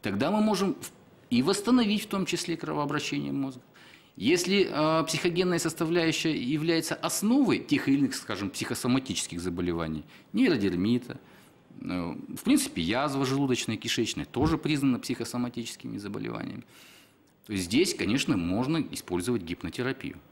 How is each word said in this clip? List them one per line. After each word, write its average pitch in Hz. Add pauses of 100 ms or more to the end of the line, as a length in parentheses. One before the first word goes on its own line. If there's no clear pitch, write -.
тогда 110
мы 214
можем 202
в-, - (400)
и 123
восстановить 202
в -
том 190
числе 170
кровообращение 147
мозга. 135 (540)
Если, 180
э, 160
психогенная 175
составляющая 160
является 156
основой 202
тех -
или 139
иных, 139
скажем, 98
психосоматических -
заболеваний, 85 (300)
нейродермита, 117 (640)
э, 87 (220)
в -
принципе, 240
язва 135
желудочная, 127
кишечная -
тоже 151
признана 139
психосоматическими 120
заболеваниями, 101 (840)
то 107
есть 95
здесь, 107
конечно, 110
можно 117
использовать 90
гипнотерапию. 85 (140)